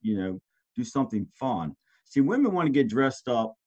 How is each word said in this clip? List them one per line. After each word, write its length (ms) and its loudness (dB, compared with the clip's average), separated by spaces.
you 160 0
know, 240 -4
do 80 -4
something 440 -4
fun." 480 -6
See, 160 0
women 300 2
wanna 200 0
get 180 4
dressed 380 0
up 280 0